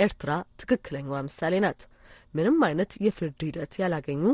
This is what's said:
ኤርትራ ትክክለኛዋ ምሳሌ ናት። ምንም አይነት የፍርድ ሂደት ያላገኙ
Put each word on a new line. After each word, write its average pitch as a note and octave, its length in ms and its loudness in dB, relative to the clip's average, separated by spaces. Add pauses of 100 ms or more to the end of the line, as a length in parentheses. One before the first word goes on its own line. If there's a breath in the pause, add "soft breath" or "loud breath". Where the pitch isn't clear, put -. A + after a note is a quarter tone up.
ኤርትራ G3 300 0 (260)
ትክክለኛዋ C#3 680 -4
ምሳሌ D#3+ 360 -2
ናት። G3 220 0 (540 soft breath)
ምንም F#3 280 4
አይነት F3 380 2
የፍርድ F#3 420 -2
ሂደት D#3 340 -6
ያላገኙ D#3 460 -2 (100)